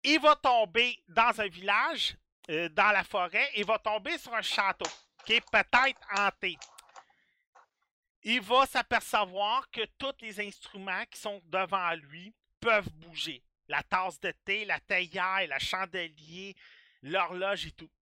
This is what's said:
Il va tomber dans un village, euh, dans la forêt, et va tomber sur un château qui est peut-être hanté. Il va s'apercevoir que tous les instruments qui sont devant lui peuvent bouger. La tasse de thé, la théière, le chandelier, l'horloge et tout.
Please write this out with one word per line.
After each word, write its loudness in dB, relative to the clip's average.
Il 4
va 8
tomber 2
dans 2
un -2
village, 0
euh, -2
dans 4
la 2
forêt, -2
et -2
va 2
tomber -4
sur -12
un -2
château -2
qui 0
est 0
peut-être 4
hanté. -2
Il 0
va 4
s'apercevoir 0
que -6
tous -6
les -12
instruments -8
qui -20
sont -8
devant -2
lui -16
peuvent 2
bouger. -10
La -2
tasse -2
de -4
thé, -4
la -2
théière, -2
le -4
chandelier, -6
l'horloge -2
et -16
tout. -20